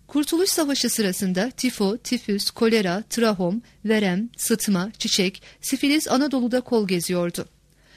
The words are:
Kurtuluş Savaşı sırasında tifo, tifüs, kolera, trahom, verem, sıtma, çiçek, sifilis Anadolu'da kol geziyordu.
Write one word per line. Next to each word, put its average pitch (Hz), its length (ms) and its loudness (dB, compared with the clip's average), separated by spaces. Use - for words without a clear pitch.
Kurtuluş 330 440 0
Savaşı 277 400 0
sırasında 190 600 0
tifo, 214 460 -2
tifüs, 208 540 -4
kolera, 214 600 2
trahom, 214 520 0
verem, 208 520 0
sıtma, 208 640 0
çiçek, - 440 -2
sifilis 294 480 0
Anadolu'da 254 520 0
kol 220 280 0
geziyordu. 175 600 -2